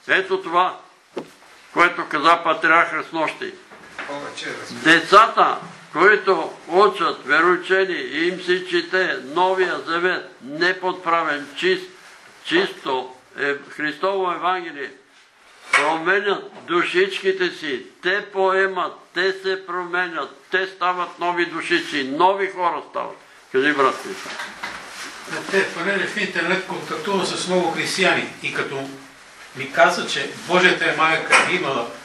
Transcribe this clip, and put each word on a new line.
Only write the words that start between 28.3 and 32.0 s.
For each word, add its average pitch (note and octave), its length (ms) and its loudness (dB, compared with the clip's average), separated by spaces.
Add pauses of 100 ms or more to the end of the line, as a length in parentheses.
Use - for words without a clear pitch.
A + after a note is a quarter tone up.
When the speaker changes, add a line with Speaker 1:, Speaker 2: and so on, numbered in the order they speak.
Speaker 3:
и C#3 100 -6
като C#3 360 -6 (680)
ми C3+ 160 -10
каза, F3 360 4
че - 240 -4 (160)
Божията E3+ 460 2
е - 20 -2
майка D#3 400 2 (160)
имала C3+ 360 -2 (160)